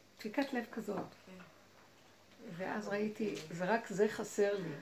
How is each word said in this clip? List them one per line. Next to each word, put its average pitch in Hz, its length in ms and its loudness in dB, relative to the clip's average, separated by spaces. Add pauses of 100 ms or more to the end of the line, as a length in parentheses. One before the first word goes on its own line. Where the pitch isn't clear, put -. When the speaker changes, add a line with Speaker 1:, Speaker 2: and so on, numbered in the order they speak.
(180)
Speaker 1:
דפיקת 277 340 0
לב 240 200 0
כזאת. 208 240 -2 (300)
Speaker 2:
כן. 190 60 -16 (1200)
Speaker 1:
ואז 208 320 -2
ראיתי, 208 460 0 (160)
"זה 175 140 -2
רק 220 240 4
זה 208 200 6
חסר 202 460 2
לי." 180 140 -2 (140)